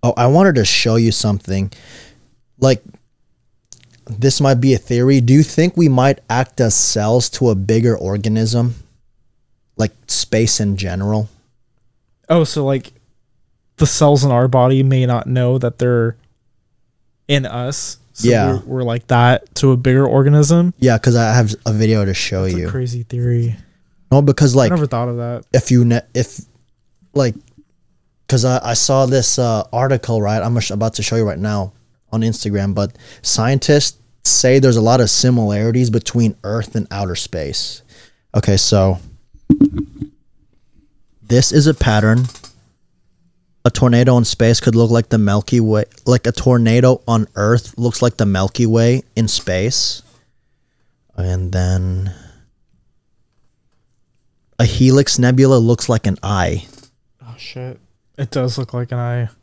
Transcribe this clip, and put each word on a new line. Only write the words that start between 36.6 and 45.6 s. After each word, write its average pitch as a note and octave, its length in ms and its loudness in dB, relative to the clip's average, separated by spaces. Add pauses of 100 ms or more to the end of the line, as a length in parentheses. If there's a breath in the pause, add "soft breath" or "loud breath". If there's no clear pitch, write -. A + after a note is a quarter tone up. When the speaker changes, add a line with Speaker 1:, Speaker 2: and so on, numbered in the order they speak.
Speaker 1:
and G#2+ 140 -4
outer F#2+ 260 -6
space. - 680 -8 (520 soft breath)
Okay, G#2 240 0
so F#2+ 420 2 (2250)
this B2 300 0
is D3 160 4
a D#3 60 2
pattern. A2 500 2 (1400)
A B2 40 4
tornado B2 480 2
in A#2+ 60 2
space A2+ 380 0
could A2+ 140 0
look A#2 160 2
like A#2 180 0
the A#2 80 0
Milky G#2 420 0
Way, A2 240 0 (220)